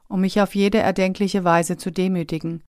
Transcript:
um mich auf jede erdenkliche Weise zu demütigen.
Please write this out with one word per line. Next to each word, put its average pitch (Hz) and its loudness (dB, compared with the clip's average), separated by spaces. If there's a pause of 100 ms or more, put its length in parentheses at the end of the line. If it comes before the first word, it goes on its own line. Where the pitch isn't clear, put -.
um 190 -2
mich 190 2
auf 190 0
jede 202 2
erdenkliche 190 0
Weise 170 2
zu - -8
demütigen. 170 -4 (120)